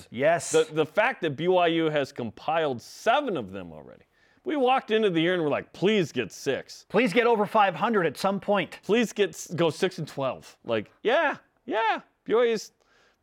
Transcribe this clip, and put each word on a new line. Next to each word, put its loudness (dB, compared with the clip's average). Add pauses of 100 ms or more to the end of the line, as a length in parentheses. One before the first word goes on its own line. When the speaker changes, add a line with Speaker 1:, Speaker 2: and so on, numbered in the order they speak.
Speaker 1:
Yes. 0
Speaker 2:
The, 4
the 0
fact 0
that -2
B -4
Y 4
U 2
has -2
compiled -4
seven -2
of -8
them -12
already. -20 (420)
We -2
walked 0
into 4
the 2
year 2
and -2
we're 0
like, -4
"Please 0
get -4
six." -6
Speaker 1:
Please 2
get 4
over 2
five 2
hundred 0
at -4
some -2
point. -2
Speaker 2:
Please 2
get 0
s-, -14
go 2
six -2
and -8
twelve. -6
Like, -2 (120)
yeah, 0 (280)
yeah. -2 (240)
B -2
Y 4
U's -2 (520)